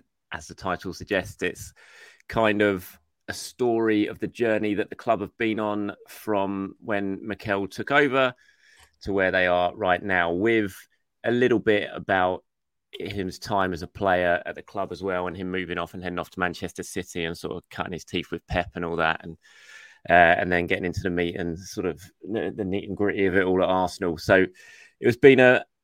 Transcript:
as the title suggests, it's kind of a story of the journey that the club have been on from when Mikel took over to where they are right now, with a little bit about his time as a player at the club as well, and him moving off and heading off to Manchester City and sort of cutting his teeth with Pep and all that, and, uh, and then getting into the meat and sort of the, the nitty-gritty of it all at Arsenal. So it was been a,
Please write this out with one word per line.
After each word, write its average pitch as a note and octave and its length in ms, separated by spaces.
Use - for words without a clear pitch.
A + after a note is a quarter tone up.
as E2+ 160
the - 80
title F2+ 380
suggests, - 480
it's - 320
kind G#2+ 340
of G2 380
a - 40
story A2+ 720
of G2 140
the G#2 80
journey G#2+ 480
that G#2 160
the - 40
club A2 260
have G2 180
been A2 200
on G#2 340
from G2 720
when G2+ 480
Mikel G2+ 400
took - 240
over C3+ 420
to G#2 120
where F#2+ 160
they F#2 160
are F2+ 300
right F#2 260
now, F2+ 300
with G#2 440
a A2+ 60
little A#2+ 300
bit G2+ 340
about F#2 500
his F#2+ 440
time F#2+ 340
as E2+ 120
a - 40
player F2+ 560
at E2+ 120
the E2 80
club F#2+ 280
as F2 120
well, F2+ 240
and E2 100
him F#2 140
moving F2 260
off F2 160
and F#2 80
heading F2 160
off E2 140
to - 80
Manchester F2+ 420
City F2 440
and E2+ 120
sort - 180
of - 140
cutting - 240
his - 120
teeth - 260
with E2+ 160
Pep F2+ 260
and F2 100
all E2+ 120
that, E2 280
and, E2 140
uh, E2+ 40
and F2 380
then F2 140
getting F#2 200
into F2 160
the F#2 100
meat F2 240
and E2+ 240
sort F#2 260
of D#2+ 160
the, F#2+ 320
the G#2+ 80
nitty-gritty F#2+ 640
of F2+ 80
it F#2+ 80
all F#2 180
at F2 80
Arsenal. F#2 480
So F#2+ 300
it A#2+ 60
was A#2+ 120
been C3+ 240
a, B2+ 220